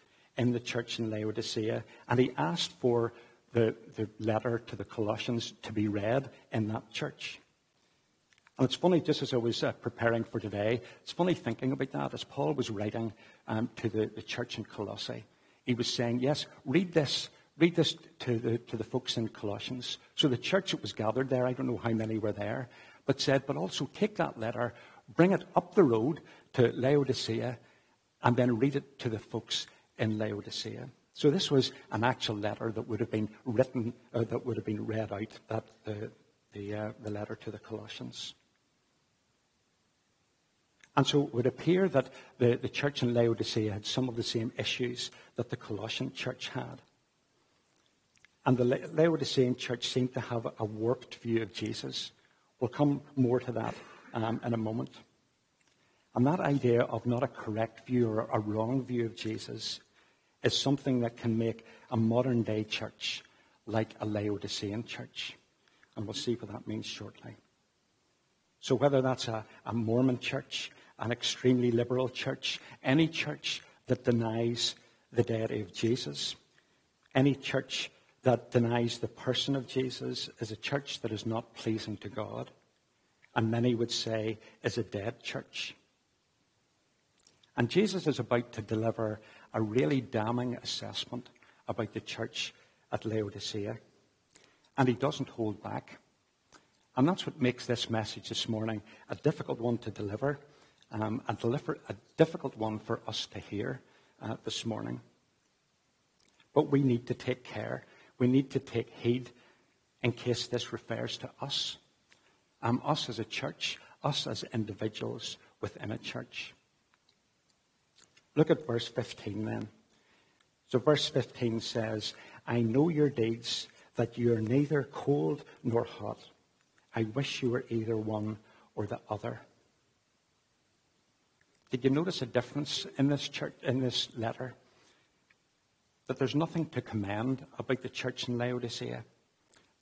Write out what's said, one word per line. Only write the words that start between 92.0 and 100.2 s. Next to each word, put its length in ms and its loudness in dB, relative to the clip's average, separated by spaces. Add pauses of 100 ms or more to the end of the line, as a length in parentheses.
at 120 -4
Laodicea, 760 -4 (1000)
and 100 6
he 60 6
doesn't 340 -2
hold 340 -4
back. 360 -10 (960)
And 120 6
that's 180 0
what 160 -6
makes 240 0
this 240 -2
message 400 -4
this 180 -4
morning 340 -2 (280)
a 60 -6
difficult 440 -2
one 200 0
to 120 -10
deliver, 480 -4 (520)